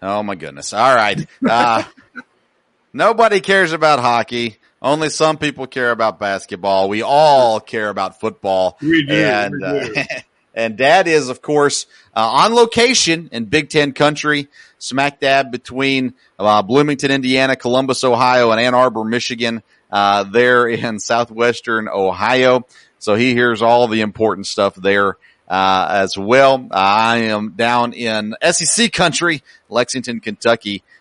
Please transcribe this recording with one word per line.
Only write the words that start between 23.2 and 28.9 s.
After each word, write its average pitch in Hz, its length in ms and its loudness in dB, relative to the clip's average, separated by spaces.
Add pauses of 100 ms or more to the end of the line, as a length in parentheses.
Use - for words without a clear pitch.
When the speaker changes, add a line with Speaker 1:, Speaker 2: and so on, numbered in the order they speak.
Speaker 1:
hears 120 280 0
all 120 260 4
the 110 140 -2
important 101 440 -2
stuff 101 300 -2
there, 98 400 0 (320)
uh, 95 420 2
as 98 280 -2
well. 131 380 4 (140)
Uh, - 60 -6
I 110 420 2
am 107 340 -4
down 120 420 -2
in 110 480 -6
S 170 200 0
E 156 40 -4
C 226 240 0
country, 165 520 -2 (280)